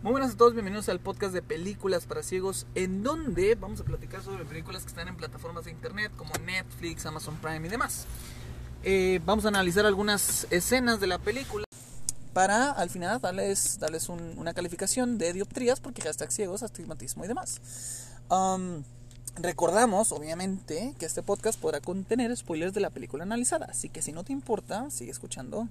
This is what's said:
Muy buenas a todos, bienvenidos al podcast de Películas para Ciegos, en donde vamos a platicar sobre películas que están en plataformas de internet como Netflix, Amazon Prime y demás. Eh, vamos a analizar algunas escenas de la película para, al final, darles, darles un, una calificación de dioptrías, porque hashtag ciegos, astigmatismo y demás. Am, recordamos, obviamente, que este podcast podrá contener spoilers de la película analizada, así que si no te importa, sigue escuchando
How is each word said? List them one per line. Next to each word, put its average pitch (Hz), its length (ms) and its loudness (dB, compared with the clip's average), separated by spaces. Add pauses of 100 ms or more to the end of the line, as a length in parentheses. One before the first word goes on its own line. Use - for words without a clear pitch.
Muy 214 100 2
buenas 262 200 2
a 196 40 -10
todos, 240 160 12
bienvenidos 208 360 -2
al 180 100 2
podcast 196 340 -2
de 180 100 0
Películas 180 640 0
para 156 160 -4
Ciegos, 185 500 -2
en 185 300 0
donde 233 520 4
vamos 202 260 -6
a - 20 -6
platicar - 400 -4
sobre 185 220 -6
películas 165 360 -8
que - 80 -10
están 170 180 -8
en 180 80 -8
plataformas 165 500 -8
de 170 60 -10
internet 190 440 -6
como - 160 -10 (120)
Netflix, 175 640 -4
Amazon 156 320 -6
Prime 160 300 -4
y - 20 -4
demás. 247 360 -2 (760)
Eh, 185 420 6
vamos 202 200 4
a 214 40 6
analizar 196 360 6
algunas 208 640 4
escenas 233 500 4
de 190 60 0
la 180 140 2
película 254 460 -2 (680)
para, 208 380 6
al 175 180 0
final, 190 320 -2
darles, 196 560 0
darles 160 320 -2
un, 170 300 -8
una 165 160 -4
calificación 190 640 0
de 175 140 2
dioptrías, 240 460 2
porque 262 220 -10
hashtag 156 300 -4
ciegos, 196 320 -2
astigmatismo - 600 -8
y 175 40 -6
demás. 320 340 -4 (680)
Am, 185 540 2 (520)
recordamos, 185 800 4
obviamente, 180 840 -4
que - 80 -6
este - 160 -4
podcast 196 380 0
podrá 151 200 0
contener 226 560 0
spoilers 175 380 -2
de 208 80 0
la 175 80 2
película - 340 -8
analizada, 240 460 0
así - 200 -4
que 165 120 -6
si - 120 -4
no 170 100 -6
te 269 100 -4
importa, 247 560 -2
sigue - 220 -8
escuchando - 600 -6